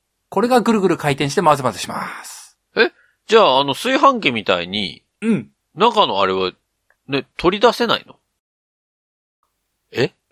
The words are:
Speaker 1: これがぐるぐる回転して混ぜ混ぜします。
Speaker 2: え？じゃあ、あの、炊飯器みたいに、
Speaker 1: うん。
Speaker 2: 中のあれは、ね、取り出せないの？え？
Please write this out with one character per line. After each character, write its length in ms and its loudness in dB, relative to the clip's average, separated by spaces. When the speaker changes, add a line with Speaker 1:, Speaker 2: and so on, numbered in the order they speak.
Speaker 1:
こ 120 -2
れ 60 2
が 140 4
ぐ 120 2
る 80 0
ぐ 100 2
る 60 0
回 180 -2
転 160 -2
し 40 -8
て 80 0
混 140 4
ぜ 80 -6
混 80 -2
ぜ 80 -12
し 80 -10
ま 180 -10
す。 340 -20
Speaker 2:
え？ 160 0
じ 100 2
ゃ 60 8
あ、 180 4
あ 40 0
の、 100 -4
炊 240 -2
飯 220 4
器 100 -2
み 140 -6
た 160 0
い 80 -8
に、 340 -6
Speaker 1:
う 120 0
ん。 160 -6
Speaker 2:
中 320 2
の 140 -2
あ 80 2
れ 40 -2
は、 200 -4
ね、 180 -6
取 200 0
り 80 4
出 60 4
せ 160 -4
な 100 -2
い 80 -16
の？ 80 -20
え？ 220 -2